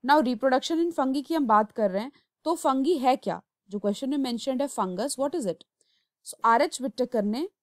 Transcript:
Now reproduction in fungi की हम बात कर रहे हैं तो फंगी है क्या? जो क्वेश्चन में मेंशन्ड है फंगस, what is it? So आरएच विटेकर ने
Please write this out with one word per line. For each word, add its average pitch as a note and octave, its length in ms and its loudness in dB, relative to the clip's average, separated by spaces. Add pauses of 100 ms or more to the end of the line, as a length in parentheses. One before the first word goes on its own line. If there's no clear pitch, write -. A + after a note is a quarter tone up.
Now C#4+ 180 6
reproduction C4 580 0
in E4+ 160 2
fungi C4+ 300 0
की D#4+ 80 -4
हम D4+ 120 0
बात G#3+ 260 4
कर G#3 180 0
रहे G3 120 -4
हैं C4+ 100 -10 (320)
तो D#4+ 100 0
फंगी C#4+ 440 0
है B3+ 180 4
क्या? F3 240 -6 (300)
जो G3+ 80 -6
क्वेश्चन G3+ 320 -2
में D4 60 -2
मेंशन्ड B3+ 460 -2
है C#4+ 60 0
फंगस, G3+ 520 -4
what C#4+ 140 -2
is C#4 120 -2
it? E3 180 -6 (640)
So - 80 -16 (100)
आरएच A#3 380 4
विटेकर A#3+ 400 -2
ने A#3 260 -2 (140)